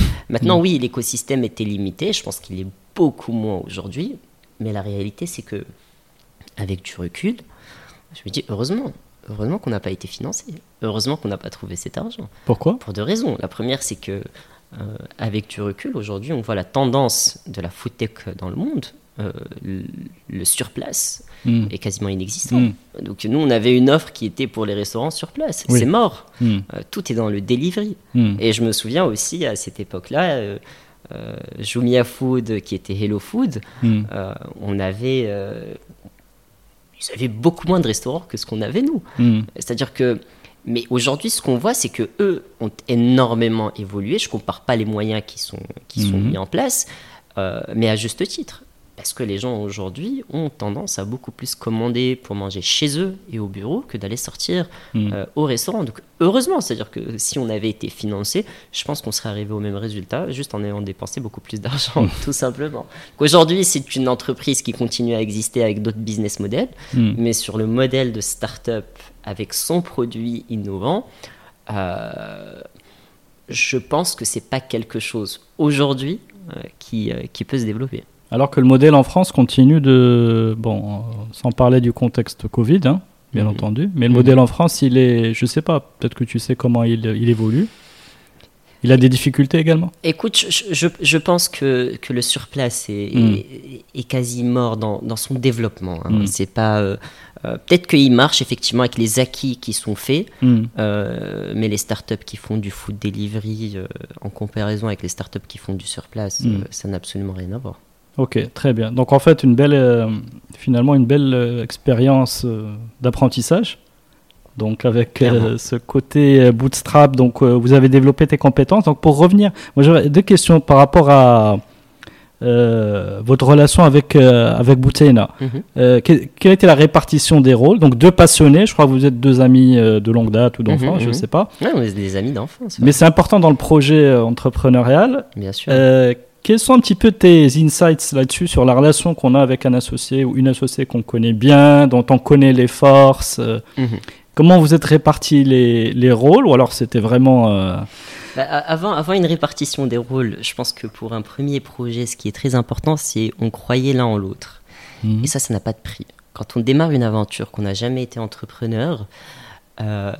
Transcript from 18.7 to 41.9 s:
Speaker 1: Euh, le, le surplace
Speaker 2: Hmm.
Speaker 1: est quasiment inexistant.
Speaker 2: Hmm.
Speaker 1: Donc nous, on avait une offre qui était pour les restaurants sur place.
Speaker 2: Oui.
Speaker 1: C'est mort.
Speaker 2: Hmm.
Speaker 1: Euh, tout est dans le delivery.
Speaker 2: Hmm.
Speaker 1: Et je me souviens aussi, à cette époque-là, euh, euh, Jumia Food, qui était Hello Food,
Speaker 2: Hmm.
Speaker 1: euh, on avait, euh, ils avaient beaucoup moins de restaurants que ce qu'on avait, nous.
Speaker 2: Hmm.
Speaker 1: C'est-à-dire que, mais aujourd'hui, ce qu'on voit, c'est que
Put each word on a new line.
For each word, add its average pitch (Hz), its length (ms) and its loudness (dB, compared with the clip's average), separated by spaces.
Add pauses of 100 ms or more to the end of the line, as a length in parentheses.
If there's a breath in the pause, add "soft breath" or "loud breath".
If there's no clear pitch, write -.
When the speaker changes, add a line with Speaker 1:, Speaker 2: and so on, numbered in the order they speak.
Speaker 1:
Euh, 104 120 -10 (320)
le, 95 200 -12 (480)
le 87 160 -12
surplace - 800 -8 (200 soft breath)
Speaker 2:
Hmm. 117 260 0
Speaker 1:
est 92 80 -12
quasiment 101 300 -8
inexistant. 98 520 -4
Speaker 2:
Hmm. 117 120 0 (300)
Speaker 1:
Donc - 220 -14
nous, 113 140 -4
on 151 120 0
avait 117 260 2
une 127 140 4
offre 156 220 -2
qui - 140 -12
était 127 200 -8
pour 110 180 -8
les 104 100 -6
restaurants 110 360 -8
sur - 220 -12
place. - 360 -10
Speaker 2:
Oui. 123 120 2
Speaker 1:
C'est 117 60 0
mort. 208 400 -2 (140)
Speaker 2:
Hmm. 110 200 -2 (120)
Speaker 1:
Euh, - 80 -14 (100)
tout - 220 -12
est - 40 -6
dans 113 120 -4
le 104 120 -6
delivery. 175 560 -4 (180)
Speaker 2:
Hmm. 110 240 0
Speaker 1:
Et 113 140 0
je 110 100 -4
me 113 100 0
souviens 131 320 -4
aussi, 151 400 -6
à 113 120 -6
cette - 240 -14
époque-là, 104 420 -8 (140)
euh, 101 220 -8 (540 soft breath)
euh, 55 220 -16 (240)
Jumia 120 460 0
Food, 117 580 -6
qui - 140 -10
était 95 180 -12
Hello 104 240 -4
Food, 190 420 -6 (220 soft breath)
Speaker 2:
Hmm. 110 200 0 (100)
Speaker 1:
euh, 95 200 -12 (300)
on 98 160 -6
avait, 117 480 -4
euh, 104 480 -10 (1300)
ils - 140 -14
avaient 120 140 -6
beaucoup 139 380 -4
moins 180 140 0
de 143 80 -4
restaurants 127 380 -8
que - 100 -14
ce - 100 -14
qu'on 110 160 -8
avait, 135 200 -4
nous. 277 200 -4 (160)
Speaker 2:
Hmm. 117 220 2 (160)
Speaker 1:
C'est-à-dire 120 360 -8
que, 123 280 -4 (440 soft breath)
mais 117 260 -8
aujourd'hui, 131 400 -4
ce - 120 -8
qu'on 127 160 -2
voit, 202 160 -4
c'est - 140 -6
que 113 200 -8 (120)